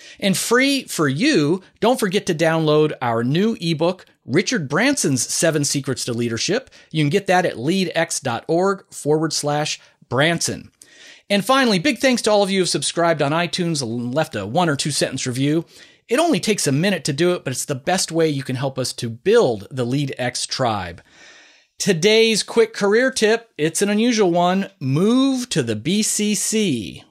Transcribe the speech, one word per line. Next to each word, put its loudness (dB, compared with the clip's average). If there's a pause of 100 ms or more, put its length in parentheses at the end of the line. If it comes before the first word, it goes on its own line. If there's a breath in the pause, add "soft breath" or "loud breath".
(200 loud breath)
And 0
free 2
for 0
you, 2 (160 soft breath)
don't 2
forget 0
to 0
download 2 (100)
our 0
new 0
ebook, -2 (200 soft breath)
Richard -2
Branson's 0
Seven 0
Secrets -4
to -4
Leadership. -2 (220 loud breath)
You 0
can 2
get 0
that 4
at -2
leadx -2
dot -4
org 0
forward 0
slash -2 (300 soft breath)
Branson. 0 (580 loud breath)
And 2
finally, 2
big 0
thanks 2
to 2
all 4
of 0
you 0
who 2
have 0
subscribed 0
on 2
iTunes -2
and -4
left -2
a -4
one 0
or 0
two -4
sentence -4
review. 0 (420 loud breath)
It 0
only 2
takes -2
a 0
minute 0
to -2
do 0
it, -6
but -6
it's -8
the -4
best -2
way 2
you -4
can -6
help -4
us -4
to -6
build 2
the -4
LeadX -4
tribe. -4 (760 loud breath)
Today's 2
quick 2
career 2
tip, 0
it's -2
an 0
unusual 2
one. 0 (100)
Move 0
to -2
the -2
B -2
C 0
C. -2